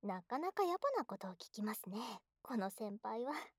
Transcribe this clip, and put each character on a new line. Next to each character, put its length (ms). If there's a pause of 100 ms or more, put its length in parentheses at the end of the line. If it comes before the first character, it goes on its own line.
な 180
か 160
な 140
か 120
野 140
暮 180
な 100
こ 120
と 120
を 60
聞 160
き 120
ま 100
す 160
ね、 320 (220)
こ 140
の 120
先 320
輩 220
は。 100 (240)